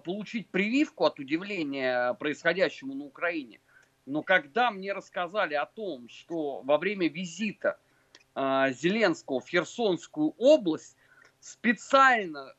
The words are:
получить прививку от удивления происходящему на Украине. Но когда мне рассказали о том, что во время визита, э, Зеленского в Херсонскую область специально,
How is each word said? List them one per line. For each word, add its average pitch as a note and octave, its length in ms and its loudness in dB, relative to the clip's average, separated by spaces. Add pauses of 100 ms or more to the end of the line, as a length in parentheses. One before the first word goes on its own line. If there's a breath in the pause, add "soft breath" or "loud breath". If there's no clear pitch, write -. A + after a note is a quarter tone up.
получить G3 460 -8
прививку G#3+ 540 0
от - 160 2
удивления C#3 920 -2
происходящему D3 800 -2
на C#3 100 -10
Украине. D3 560 -6 (460 soft breath)
Но D3 160 -4
когда F#3+ 480 2
мне G3 220 -8
рассказали F3+ 600 -4
о C#3+ 120 0
том, D3 420 -10
что D3 540 -6
во C#3+ 160 2
время F#3 300 -2
визита, E3+ 720 -4 (560 soft breath)
э, C3+ 380 2
Зеленского E3+ 680 0
в - 80 -18
Херсонскую E3+ 920 -2
область A3 580 4 (440 soft breath)
специально, A3 1200 2